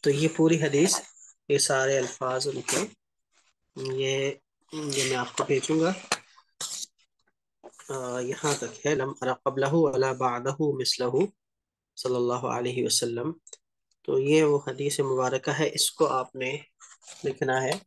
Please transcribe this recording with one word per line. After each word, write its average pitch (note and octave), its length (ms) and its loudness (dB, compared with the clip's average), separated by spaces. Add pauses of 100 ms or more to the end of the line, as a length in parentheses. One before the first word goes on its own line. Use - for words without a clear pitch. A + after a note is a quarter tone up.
तो D3 80 6
ये D3+ 240 2
पूरी D#3+ 220 4
हदीस, D3 420 2 (500)
ये C#3+ 100 4
सारे C3+ 360 2
अल्फाज C3 520 -2
उनके, - 340 -4 (1120)
ये, C3+ 440 -2 (320)
ये C#3+ 320 -4
मैं C3 120 -2
आपको - 280 -4
भेजूँगा। D#3 460 2 (2000)
अ, B2+ 320 -6
यहाँ C#3 360 -2
तक A2 160 -8 (120)
है, C#3+ 80 4
लम C3 280 -2
अरा C3 180 0
क़ब्लहू C3+ 480 2
वला C3 280 2
बअदहू C3 600 0
मिसलहू B2+ 480 0 (680)
सल्लल्लाहु B2 520 0
अलैहि B2 360 -2
वसल्लम। B2 480 -2 (760)
तो C3 120 2
ये D3+ 240 4
वो D3 120 4 (120)
हदीस C#3+ 340 -4
मुबारक C3 480 0
है, D3+ 200 0
इसको - 360 0
आपने C3 440 -2 (720)
लिखना C3+ 360 0
है - 120 0 (140)